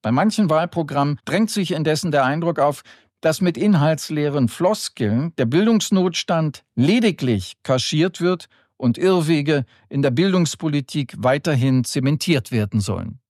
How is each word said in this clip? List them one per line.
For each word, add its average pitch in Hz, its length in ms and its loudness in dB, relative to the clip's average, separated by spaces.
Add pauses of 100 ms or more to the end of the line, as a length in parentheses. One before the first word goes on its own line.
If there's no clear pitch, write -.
Bei 110 100 -4
manchen 185 400 2
Wahlprogrammen 147 720 -2
drängt 208 260 0
sich 185 220 -2
indessen 156 400 -2
der 139 120 2
Eindruck 160 340 -2
auf, 143 240 0 (380)
dass 160 200 0
mit 175 160 0
inhaltsleeren 147 920 0
Floskeln 151 880 -2
der 127 100 0
Bildungsnotstand 180 1160 0 (100)
lediglich 143 880 0
kaschiert 139 580 -2
wird 175 260 -2 (300)
und 120 200 0
Irrwege 156 680 2 (220)
in 139 140 -2
der 139 80 2
Bildungspolitik 151 1080 -2
weiterhin 131 680 2
zementiert 143 680 -2
werden 104 280 0
sollen. 92 500 -6